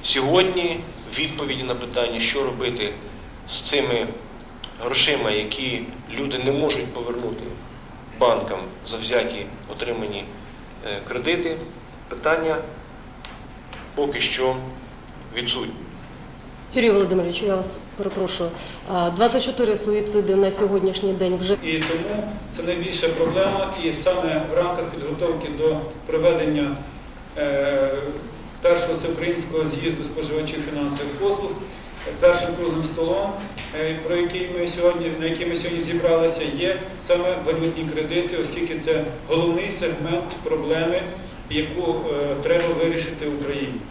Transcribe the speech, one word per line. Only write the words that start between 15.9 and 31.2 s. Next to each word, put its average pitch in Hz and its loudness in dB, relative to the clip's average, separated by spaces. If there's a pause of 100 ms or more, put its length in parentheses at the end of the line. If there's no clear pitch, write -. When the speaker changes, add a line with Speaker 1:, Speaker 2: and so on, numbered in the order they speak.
Speaker 2:
Юрій 233 6
Володимирович, 185 4
я 202 2
вас 190 -2 (220)
перепрошую. 185 -2 (440)
А, 170 4
двадцять 233 4
чотири 233 2
суїциди 208 2
на 196 6
сьогоднішній 190 2
день 180 2
вже. 185 2
Speaker 3:
І 160 0
тому 165 -2 (240)
це 170 -4
найбільша 175 0
проблема, 190 2 (100)
і 160 2 (100)
саме 165 4 (100)
в 175 4
рамках 175 2
підготовки 160 -2 (100)
до 156 4 (280)
проведення, 151 4 (640)
е, 139 4 (680)
першого 170 6
всеукраїнського 160 0
з'їзду 151 0
споживачів 151 -2
фінансових 143 -2
послуг, 202 2 (680)